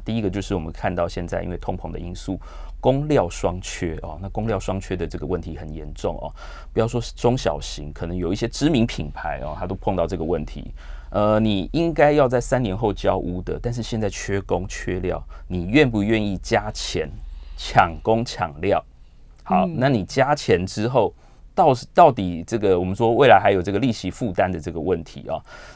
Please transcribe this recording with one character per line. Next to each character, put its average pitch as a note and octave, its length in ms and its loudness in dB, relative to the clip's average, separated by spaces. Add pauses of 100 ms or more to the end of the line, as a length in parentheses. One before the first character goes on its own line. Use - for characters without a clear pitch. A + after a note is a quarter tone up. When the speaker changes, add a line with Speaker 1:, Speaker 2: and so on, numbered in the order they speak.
Speaker 1:
第 A2 100 -2
一 A#2 60 0
个 G2+ 80 0
就 G2 100 -2
是 G2 140 -4
我 F#2 60 2
们 D#2+ 120 -6
看 G2 220 -4
到 F2 140 0
现 F2 200 -6
在 E2+ 140 -4
因 F2 80 -6
为 F2 80 -6
通 - 180 -6
膨 E2 140 -8
的 E2 100 -8
因 F2 160 -8
素， - 240 -6 (400)
工 C3+ 280 2
料 B2+ 200 4
双 F2+ 320 -4
缺 E2+ 440 -6
哦， D#2 180 -10
那 F#2+ 80 -6
工 A2 180 -4
料 G2+ 120 0
双 F#2+ 200 -4
缺 F#2 160 -6
的 E2+ 120 -2
这 F2+ 100 -8
个 D#2+ 80 -8
问 F2 160 -2
题 E2 160 -10
很 E2 160 -10
严 D2+ 220 -10
重 F2 260 -4
哦。 D2+ 80 -8 (420)
不 - 80 0
要 A2 80 4
说 A#2+ 140 -2
是 - 140 -6
中 A#2+ 200 4
小 D#2 240 0
型， D2 320 -8
可 - 140 -8
能 F2 100 -4
有 F2 160 0
一 G#2 40 0
些 A2+ 120 0
知 - 220 2
名 A#2+ 160 4
品 D2+ 240 -4
牌 C#2 320 -8
哦， D2+ 180 -8
它 F#2+ 60 -6
都 F2+ 80 -4
碰 F#2+ 220 -2
到 E2+ 100 2
这 F2+ 100 -2
个 D#2+ 80 -4
问 D#2 220 -2
题。 - 260 -10 (380)
呃， G#2+ 300 4
你 G#2 340 2
应 E3+ 180 2
该 D3+ 200 6
要 D3 160 6
在 B2 120 2
三 B2+ 220 0
年 G2 160 0
后 G#2+ 160 2
交 F#2+ 240 2
屋 F2+ 240 -4
的， E2 180 -6
但 A#2+ 140 -4
是 A#2+ 80 -4
现 A2 180 -4
在 G#2+ 80 0
缺 G2 320 -4
工 F#2 280 -2
缺 - 320 -6
料， F2 200 -2 (280)
你 F2+ 180 -2
愿 C3 240 6
不 G#2+ 140 2
愿 A2 200 2
意 G2 140 -2
加 G#2+ 340 0
钱 - 380 -4 (480)
抢 E2+ 460 4
工 A2+ 200 4
抢 E2 380 -6
料？ F#2 240 2 (560)
好， F#3+ 240 2
Speaker 2:
嗯。 E3+ 140 -2
Speaker 1:
那 C3 100 4
你 A2 160 2
加 C3+ 300 2
钱 F#2 280 2
之 G#2 240 -2
后， A#2 240 2 (440)
到-， D#3+ 180 6 (220)
到 E3+ 160 10
底 F2+ 320 -2
这 A2+ 160 -2
个 F#2+ 200 4
我 F2+ 60 0
们 F#2 100 -2
说 A2+ 200 4
未 C3 120 6
来 G#2 120 10
还 G2+ 140 4
有 F#2 80 4
这 F#2+ 100 -2
个 G2 80 2
利 B2 120 2
息 F#2+ 200 -4
负 A2 200 -4
担 F#2 200 0
的 E2 80 -4
这 D#2 120 -8
个 E2 80 -6
问 E2 240 0
题 - 240 -16
哦， D#2+ 160 -6 (320)